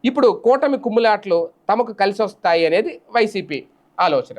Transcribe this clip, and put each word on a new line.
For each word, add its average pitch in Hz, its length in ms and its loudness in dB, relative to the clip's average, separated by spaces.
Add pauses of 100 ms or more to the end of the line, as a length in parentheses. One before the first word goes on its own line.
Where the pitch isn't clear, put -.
ఇప్పుడు 254 220 2
కూటమి 262 520 0
కుమ్ములాట్లు 208 680 0 (220)
తమకు 233 220 -2
కలిసి 202 300 -2
వస్తాయి 170 420 0
అనేది 180 360 -2 (140)
వైసీపీ 196 480 -2 (360)
ఆలోచన. 143 400 0